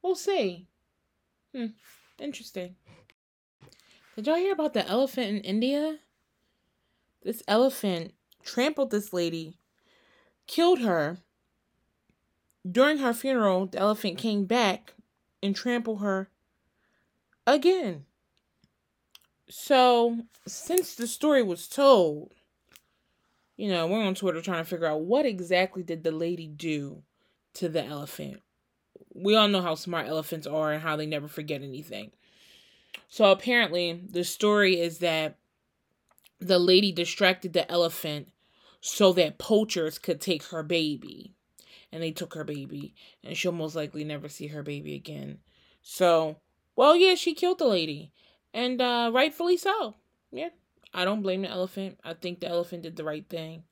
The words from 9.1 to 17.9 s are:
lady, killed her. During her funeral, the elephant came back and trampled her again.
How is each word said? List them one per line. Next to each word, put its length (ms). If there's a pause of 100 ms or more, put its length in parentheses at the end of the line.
lady, 460 (920)
killed 320
her. 380 (1500)
During 300
her 160
funeral, 520
the 120
elephant 400
came 260
back 500 (480)
and 120
trampled 460
her 300 (1160)
again. 600 (1400)